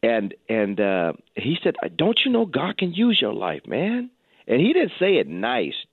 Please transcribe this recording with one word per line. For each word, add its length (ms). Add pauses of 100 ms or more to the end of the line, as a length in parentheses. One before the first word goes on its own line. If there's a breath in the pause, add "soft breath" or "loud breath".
And, 300 (140)
and, 320
uh, 340 (220)
he 280
said, 200
Uh, 120
don't 300
you 60
know 140
God 320
can 160
use 280
your 120
life, 340
man? 420 (380 soft breath)
And 140
he 120
didn't 260
say 160
it 120
nice. 460 (200)